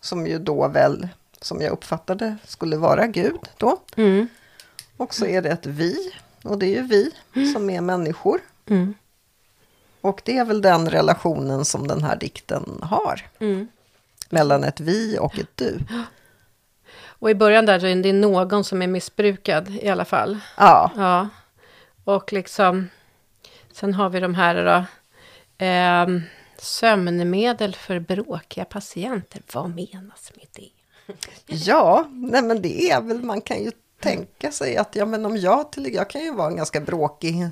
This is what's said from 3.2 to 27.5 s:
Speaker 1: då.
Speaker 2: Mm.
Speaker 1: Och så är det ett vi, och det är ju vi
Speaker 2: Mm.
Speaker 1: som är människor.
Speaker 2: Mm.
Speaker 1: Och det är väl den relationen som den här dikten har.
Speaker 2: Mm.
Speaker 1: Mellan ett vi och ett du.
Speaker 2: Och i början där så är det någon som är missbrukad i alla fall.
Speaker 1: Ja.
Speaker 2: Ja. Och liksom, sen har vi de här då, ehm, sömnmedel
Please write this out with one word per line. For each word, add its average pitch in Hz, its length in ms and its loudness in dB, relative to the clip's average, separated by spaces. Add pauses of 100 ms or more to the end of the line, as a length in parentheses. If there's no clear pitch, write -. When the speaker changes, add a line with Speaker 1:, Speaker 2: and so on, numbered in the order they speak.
Speaker 1:
då. 320 220 2 (160)
Speaker 2:
Mm. 214 320 4 (720)
Speaker 1:
Och - 160 -6
så 220 120 -2
är 185 160 0
det 165 80 -2
ett 170 160 -4
vi, 170 460 -4 (320)
och 208 140 -6
det 196 80 -2
är 190 40 0 (120)
ju - 60 -
vi 233 240 4 (240)
Speaker 2:
Mm. 277 180 0
Speaker 1:
som 208 160 -2
är 180 120 -4
människor. 175 580 0 (300)
Speaker 2:
Mm. 196 240 2 (1080)
Speaker 1:
Och 196 240 -2
det 254 120 -2
är 240 80 2
väl 214 160 0
den 170 280 4
relationen 156 760 0
som - 220 -4
den 151 160 -2
här - 120 -2
dikten - 680 -8
har. 208 380 -2 (180)
Speaker 2:
Mm. 202 280 -4 (600)
Speaker 1:
Mellan 143 340 2
ett 139 160 -4
vi 214 400 -2
och - 200 -4
ett - 160 -8
du. - 240 -4 (1200)
Speaker 2:
Och - 260 -4
i 220 60 6
början 214 300 6
där 196 140 6
så 180 60 -2
är 185 100 2
det 190 180 2
någon 196 500 2
som 185 180 -4
är 180 60 -2
missbrukad 185 840 -2
i 202 200 -4
alla 180 160 0
fall. 190 340 -2 (180)
Speaker 1:
Ja. 175 380 8
Speaker 2:
Ja. 185 320 2 (760)
Och 196 300 -2
liksom, 185 560 0 (840)
sen 196 200 -4
har 190 160 0
vi 180 100 -4
de 180 160 -2
här 175 300 2
då, 175 180 4 (760)
ehm, 180 640 2 (360)
sömnmedel 196 1160 0